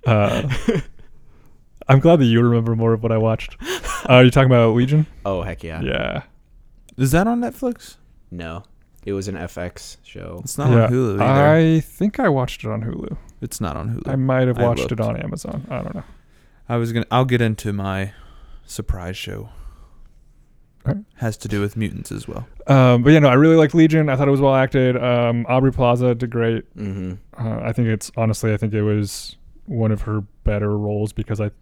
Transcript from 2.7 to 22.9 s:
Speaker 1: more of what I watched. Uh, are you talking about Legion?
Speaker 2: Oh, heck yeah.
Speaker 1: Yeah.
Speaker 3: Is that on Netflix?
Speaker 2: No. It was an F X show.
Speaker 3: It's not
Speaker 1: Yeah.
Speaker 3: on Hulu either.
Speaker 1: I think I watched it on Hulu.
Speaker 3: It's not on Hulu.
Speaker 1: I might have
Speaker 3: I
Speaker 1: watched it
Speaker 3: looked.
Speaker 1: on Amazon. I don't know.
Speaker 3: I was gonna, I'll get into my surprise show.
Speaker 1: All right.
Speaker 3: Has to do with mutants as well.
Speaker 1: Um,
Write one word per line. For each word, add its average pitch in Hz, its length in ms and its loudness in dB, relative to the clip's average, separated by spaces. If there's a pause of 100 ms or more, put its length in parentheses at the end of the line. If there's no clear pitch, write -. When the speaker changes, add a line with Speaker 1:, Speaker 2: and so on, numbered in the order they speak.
Speaker 1:
more 113 160 2
of 113 100 -2
what 113 80 -2
I 113 60 0
watched. 110 460 -2
Uh, - 480 -8
are 127 140 10
you 123 60 8
talking 131 200 4
about 117 240 4
Legion? 139 320 2 (180)
Speaker 2:
Oh, 95 160 -4
heck 85 220 -10
yeah. 80 180 -10
Speaker 1:
Yeah. 64 420 -4 (760)
Speaker 3:
Is 131 140 0
that 175 140 2
on 240 140 -2
Netflix? 240 560 -8 (340)
Speaker 2:
No. 85 340 -12 (420)
It 101 80 -4
was 98 140 -6
an 95 100 -8
F 85 180 -10
X - 460 -12
show. 87 420 -16
Speaker 3:
It's - 140 -10
not 135 120 0
Speaker 1:
Yeah. 117 140 6
Speaker 3:
on 117 80 0
Hulu 117 300 0
either. 135 240 4 (300)
Speaker 1:
I 156 40 4
think - 400 -4
I 233 80 2
watched 131 360 -2
it 110 60 -6
on 107 120 -6
Hulu. - 340 -8 (240)
Speaker 3:
It's - 220 -10
not 76 160 -6
on 113 180 -6
Hulu. - 160 -10
Speaker 1:
I 135 40 -2
might 131 300 0
have 123 120 -2
Speaker 3:
I 120 60 2
Speaker 1:
watched 120 280 0
it 110 60 -6
Speaker 3:
looked. - 20 -6
Speaker 1:
on 110 160 -4
Amazon. - 540 -10
I 131 120 -8
don't - 120 -10
know. - 100 -10 (640)
Speaker 3:
I 120 80 -2
was 117 160 -2
gonna, 117 180 -2
I'll 123 140 2
get 123 160 0
into 110 320 -2
my 98 400 -6 (540)
surprise 92 500 -8
show. 101 320 -12 (1400)
Speaker 1:
All 131 100 -2
right. 208 100 -10 (140)
Speaker 3:
Has 110 180 -4
to - 120 -16
do 104 120 -4
with 101 160 -4
mutants - 340 -6
as - 160 -12
well. - 180 -12 (220)
Speaker 1:
Um, 127 380 6